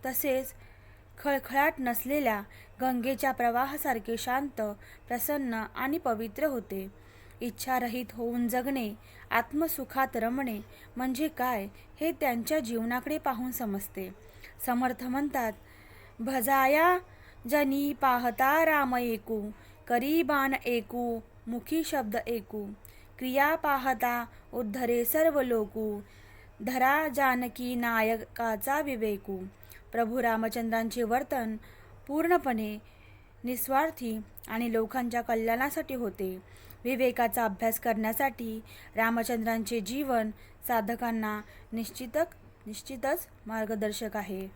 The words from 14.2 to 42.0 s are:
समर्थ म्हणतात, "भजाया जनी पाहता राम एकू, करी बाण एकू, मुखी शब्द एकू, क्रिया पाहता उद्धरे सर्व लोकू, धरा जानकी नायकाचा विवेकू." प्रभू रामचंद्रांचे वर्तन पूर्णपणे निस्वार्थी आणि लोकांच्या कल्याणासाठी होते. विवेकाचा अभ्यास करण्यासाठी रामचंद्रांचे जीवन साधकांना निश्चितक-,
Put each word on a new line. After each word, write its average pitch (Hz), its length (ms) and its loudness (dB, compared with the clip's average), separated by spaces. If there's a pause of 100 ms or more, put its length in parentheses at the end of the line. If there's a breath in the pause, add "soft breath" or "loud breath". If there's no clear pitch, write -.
समर्थ 254 380 0
म्हणतात, 262 480 -2 (680 loud breath)
"भजाया 269 800 4 (500 loud breath)
जनी 285 440 2
पाहता 262 720 4
राम 285 300 4
एकू, 226 560 -2 (380 loud breath)
करी 277 340 2
बाण 277 320 2 (100)
एकू, 240 560 -2 (260)
मुखी 240 380 -2
शब्द 226 320 -2 (100)
एकू, 214 400 -6 (520 loud breath)
क्रिया 277 360 4
पाहता 254 720 0 (300 loud breath)
उद्धरे 240 500 0
सर्व 311 380 4
लोकू, 220 580 -2 (600 loud breath)
धरा 262 480 2
जानकी 254 680 0
नायकाचा 226 1040 0
विवेकू." 214 580 -2 (540 loud breath)
प्रभू 233 300 2
रामचंद्रांचे 226 800 0
वर्तन 233 540 0 (500 loud breath)
पूर्णपणे 277 720 2 (680 soft breath)
निस्वार्थी 254 760 0 (280)
आणि 226 240 -2
लोकांच्या 233 480 0
कल्याणासाठी 240 760 0
होते. 190 480 -4 (420 loud breath)
विवेकाचा 247 600 2
अभ्यास 220 360 0
करण्यासाठी 220 800 0 (360 loud breath)
रामचंद्रांचे 226 840 0
जीवन 233 500 0 (380 loud breath)
साधकांना 226 720 0 (320 loud breath)
निश्चितक-, 254 920 -4